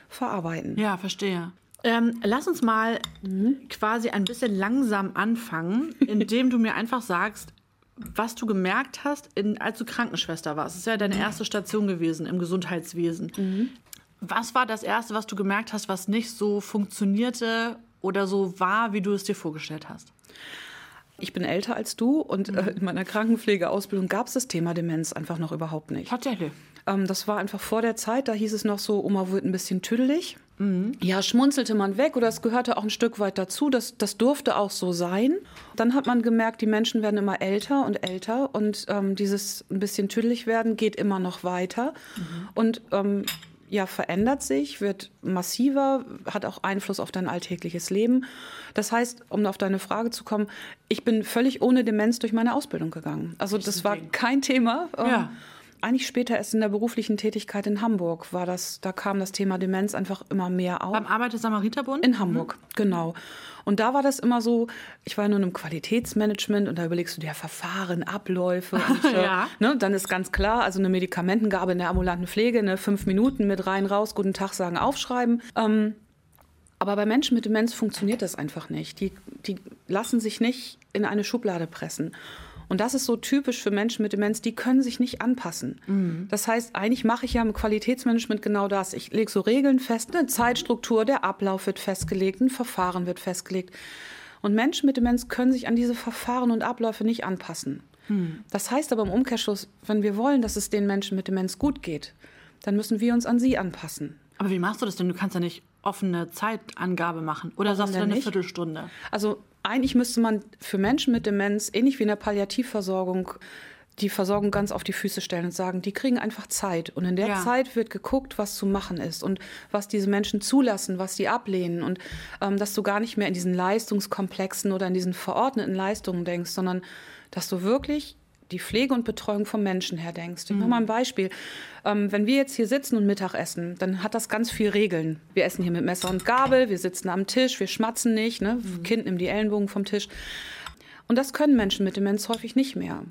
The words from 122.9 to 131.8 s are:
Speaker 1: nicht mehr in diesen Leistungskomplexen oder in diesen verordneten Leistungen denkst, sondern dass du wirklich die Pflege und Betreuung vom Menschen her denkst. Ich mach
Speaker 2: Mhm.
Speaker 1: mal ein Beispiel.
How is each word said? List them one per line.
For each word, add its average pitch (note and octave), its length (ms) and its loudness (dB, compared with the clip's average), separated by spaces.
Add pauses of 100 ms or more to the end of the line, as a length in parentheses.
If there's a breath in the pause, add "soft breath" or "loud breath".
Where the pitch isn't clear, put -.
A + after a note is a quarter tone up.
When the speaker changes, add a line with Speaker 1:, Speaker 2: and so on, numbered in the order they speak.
Speaker 1:
nicht A3+ 160 -4
mehr G#3 120 2
in F#3+ 60 0
diesen F3+ 200 0
Leistungskomplexen G3 1200 -2
oder F#3 140 -2
in F3+ 80 0
diesen F#3 200 0
verordneten A3 600 0
Leistungen F#3+ 500 -2
denkst, F3 260 -4
sondern F#3 320 -2 (500 loud breath)
dass - 160 -6
du F3+ 140 -4
wirklich C#4 540 -2 (360)
die F3+ 80 -6
Pflege C4 340 0
und A#3 100 2
Betreuung G#3+ 400 -2
vom G#3+ 180 0
Menschen F#3 360 0
her E3+ 140 -8
denkst. E3+ 360 -10
Ich - 80 0
mach G3+ 80 2
Speaker 2:
Mhm. A#3 60 4
Speaker 1:
mal A#3+ 80 6
ein A3+ 80 2
Beispiel. A3 420 0 (560 loud breath)